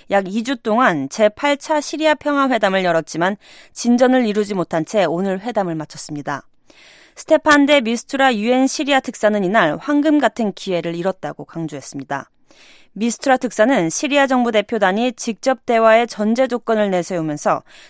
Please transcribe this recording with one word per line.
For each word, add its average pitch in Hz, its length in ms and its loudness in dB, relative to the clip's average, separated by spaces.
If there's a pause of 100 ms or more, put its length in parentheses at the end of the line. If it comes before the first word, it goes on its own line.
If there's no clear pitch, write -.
(100)
약 196 160 2
이 208 160 -4
주 254 140 -4
동안 208 540 0
제팔 277 480 0
차 302 200 -2
시리아 302 360 0
평화회담을 254 720 0
열었지만 170 520 0 (380)
진전을 247 500 2
이루지 208 300 -2
못한 165 320 -2
채 208 180 2
오늘 185 360 -2
회담을 202 340 -4
마쳤습니다. 147 760 -10 (680)
스테판 294 500 4
데 285 160 4
미스투라 240 540 0
유엔 247 300 2
시리아 269 340 0
특사는 214 440 0
이날 175 320 2
황금 294 420 2
같은 226 360 -2
기회를 170 420 -6
잃었다고 170 480 -6
강조했습니다. 139 840 -10 (640)
미스투라 233 420 0
특사는 220 540 2
시리아 277 360 0
정부 247 260 0
대표단이 214 600 0
직접 - 540 -4
대화의 226 400 4
전제 226 420 0
조건을 220 420 -2
내세우면서 165 720 -2 (260)